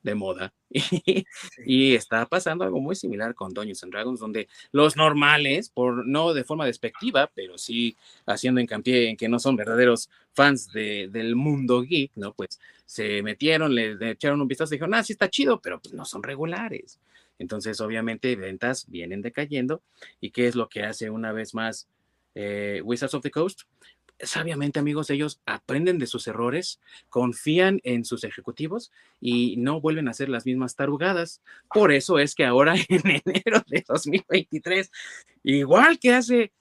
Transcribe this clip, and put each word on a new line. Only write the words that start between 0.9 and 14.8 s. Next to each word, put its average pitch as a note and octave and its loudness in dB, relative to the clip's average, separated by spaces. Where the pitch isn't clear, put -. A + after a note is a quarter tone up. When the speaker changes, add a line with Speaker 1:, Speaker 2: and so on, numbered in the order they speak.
Speaker 2:
Sí. B2 -20
Speaker 1:
y C3 6
está A2+ 0
pasando F3 -2
algo - -2
muy F3+ -4
similar A2 -6
con F#2 -12
Dungeons G#2 -8
and F2+ -14
Dragons, A2+ -6
donde A2 -8
los D3 4
normales, D3 4
por, B2 -2
no D#3 0
de C3+ -2
forma D#3 -4
despectiva, C#3 0
pero F#2 -12
sí A#2 -4
haciendo B2+ 0
hincapié A#2 2
en A2+ -8
que A2+ -4
no A#2+ 2
son C3+ 2
verdaderos A#2 2
fans C#3 4
de, G#2 -4
del A2+ -2
mundo C3 2
geek, C#3 -2
¿no? G#2 -8
Pues - -10
se - -4
metieron, D3 0
le, A2 0
le A2+ -4
echaron C#3+ 0
un C3+ -2
vistazo C#3+ -4
y D3 -6
dijeron, E3+ -2